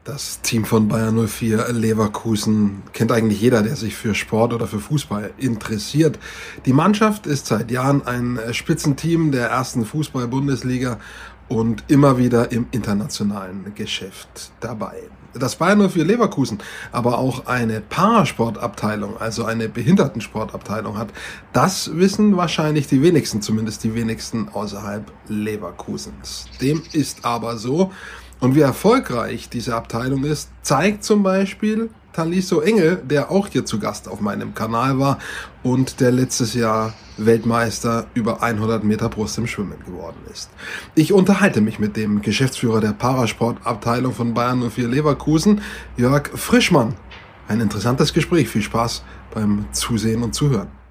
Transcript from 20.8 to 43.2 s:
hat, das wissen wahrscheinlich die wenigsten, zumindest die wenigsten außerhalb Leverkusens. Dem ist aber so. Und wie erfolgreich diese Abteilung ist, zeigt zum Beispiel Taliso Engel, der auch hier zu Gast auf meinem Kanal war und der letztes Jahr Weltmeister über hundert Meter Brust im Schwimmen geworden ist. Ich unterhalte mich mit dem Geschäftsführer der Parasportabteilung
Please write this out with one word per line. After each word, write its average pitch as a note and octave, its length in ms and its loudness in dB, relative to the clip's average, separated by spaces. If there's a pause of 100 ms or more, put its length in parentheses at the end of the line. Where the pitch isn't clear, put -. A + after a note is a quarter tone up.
hat, G#2+ 120 -6 (420)
das D#3 420 0
wissen G3 440 4
wahrscheinlich D#3 500 0
die C3 140 4
wenigsten, D3 400 4
zumindest A2 420 -4
die A2 100 0
wenigsten A2+ 540 -4
außerhalb G#2 640 -8 (160)
Leverkusens. G#2 1160 -8 (160)
Dem D3+ 220 0 (100)
ist C#3 320 -2
aber A#2 320 -4
so. C#3+ 340 0 (500)
Und A#3+ 140 4
wie D#3 60 8
erfolgreich C3 880 2
diese A#2 260 -6
Abteilung B2+ 480 -4
ist, D3 260 -4 (120)
zeigt F#3+ 420 0
zum G#3 200 2
Beispiel G3 680 0 (240)
Taliso E3+ 480 0
Engel, F3+ 360 4
der C3+ 340 0
auch G3 160 2
hier B2 180 -2
zu A2 140 -4
Gast G#2 280 -6
auf G#2 140 -8
meinem G#2 320 -4
Kanal A#2+ 460 0
war C#3 200 0 (440)
und C3 360 0
der B2 120 6
letztes B2+ 420 0
Jahr A2 400 0 (240)
Weltmeister A#2 960 2
über A2+ 280 -2
hundert A2 420 0
Meter G#2+ 260 0
Brust G#2 280 -6
im A#2 100 -4
Schwimmen G2 380 -8
geworden F2 340 -14 (120)
ist. - 180 -14 (460)
Ich D#3 180 4
unterhalte F#3+ 480 6
mich G#2+ 180 0
mit G#2 160 -2
dem G#2 260 0
Geschäftsführer A2+ 600 0
der G#2+ 100 2
Parasportabteilung A#2+ 1200 0